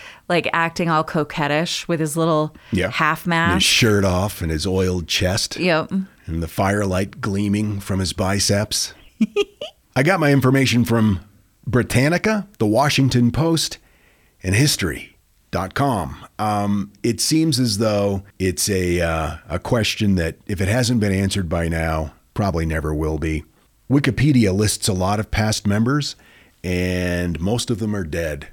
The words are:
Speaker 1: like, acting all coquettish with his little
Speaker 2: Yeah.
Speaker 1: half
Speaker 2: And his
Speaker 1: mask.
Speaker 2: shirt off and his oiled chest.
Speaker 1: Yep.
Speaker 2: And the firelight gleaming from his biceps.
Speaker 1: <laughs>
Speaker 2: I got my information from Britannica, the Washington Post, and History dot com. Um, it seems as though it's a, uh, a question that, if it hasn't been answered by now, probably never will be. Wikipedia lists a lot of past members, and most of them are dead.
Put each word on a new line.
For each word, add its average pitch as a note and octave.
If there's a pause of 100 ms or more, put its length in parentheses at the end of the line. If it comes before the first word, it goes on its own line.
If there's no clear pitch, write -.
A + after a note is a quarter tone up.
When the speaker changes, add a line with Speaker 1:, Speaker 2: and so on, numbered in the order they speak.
(280)
Speaker 1:
like, E3+
acting E3
all D#3+
coquettish D3+
with E3+
his D#3
little D#3 (160)
Speaker 2:
Yeah. F3+
Speaker 1:
half D#3
Speaker 2:
And F3
his E3+
Speaker 1:
mask. F#3
Speaker 2:
shirt G#2
off F#2
and D#2+
his D#2
oiled F#2
chest. -
Speaker 1:
Yep. D#3+ (360)
Speaker 2:
And D#2+
the E2
firelight G2
gleaming G#2
from F#2+
his F2+
biceps. G2+ (260)
Speaker 1:
<laughs> -
Speaker 2:
I C3
got F3+
my C#3+
information C3
from A2 (440)
Britannica, D#3 (120)
the A2
Washington B2
Post, E3 (640)
and F#2
History G#2 (340)
dot F#2
com. D2+ (200)
Um, G#2 (120)
it A#2+
seems D#3+
as A2+
though G2+ (160)
it's F#2+
a, F2+
uh, D#2+ (120)
a -
question G#2+
that, E2 (100)
if G2
it F#2+
hasn't A#2+
been G2+
answered G2
by E2+
now, D#2+ (200)
probably E2
never D#2
will D#2
be. D#2 (460)
Wikipedia B2+
lists G#2
a G#2+
lot F#2+
of G#2
past G#2+
members, A#2 (480)
and F2+
most A2
of G#2
them G#2
are G2
dead. D#2